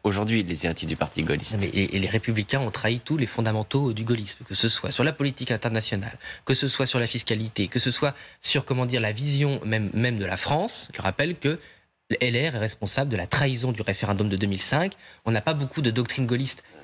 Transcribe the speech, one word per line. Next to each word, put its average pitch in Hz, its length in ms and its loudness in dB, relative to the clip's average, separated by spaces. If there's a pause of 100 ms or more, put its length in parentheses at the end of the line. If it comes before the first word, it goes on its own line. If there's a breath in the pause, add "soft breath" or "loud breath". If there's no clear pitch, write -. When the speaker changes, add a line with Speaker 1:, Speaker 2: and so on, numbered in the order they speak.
Speaker 1:
aujourd'hui 104 400 2
les 85 220 -2
héritiers 82 200 -2
du 80 80 -2
parti 78 300 -2
gaulliste. 76 340 0
Speaker 2:
Mais, 98 80 2
et, 98 300 0
et - 20 2
les 92 100 2
Républicains 110 520 0
ont 117 100 -2
trahi 117 300 0
tous 151 160 -2
les 135 100 2
fondamentaux, 113 640 0
euh, 110 40 0
du 107 100 -4
gaullisme, 113 420 -2
que 98 80 -8
ce 113 140 2
soit - 220 -2
sur 123 120 0
la 151 120 2
politique 139 360 -2
internationale, 110 680 -2 (260 loud breath)
que - 80 4
ce - 160 2
soit 131 160 0
sur 127 140 0
la 117 80 2
fiscalité, 110 640 -2
que - 100 -2
ce 123 120 0
soit 143 240 0 (280 loud breath)
sur, - 240 0
comment 127 180 0
dire, 120 160 0
la 107 120 0
vision 139 520 0
même, 110 300 0
même 117 240 2
de 98 80 -2
la 92 100 -2
France. - 580 -2
Je - 60 -10
rappelle 151 380 0
que 151 200 0 (520 loud breath)
le 117 100 0
L 123 140 2
R 139 200 0
est 117 40 -2
responsable 110 520 -2
de 117 60 0
la 92 100 -2
trahison 127 460 2
du 107 80 -4
référendum 101 480 0
de 98 80 2
deux 101 100 2
mille 98 140 0
cinq. 175 320 2 (320 loud breath)
On 113 60 0
n'a 110 100 4
pas 160 140 2
beaucoup 143 260 -2
de 127 100 4
doctrine 120 360 0
gaulliste 123 380 -2 (200 loud breath)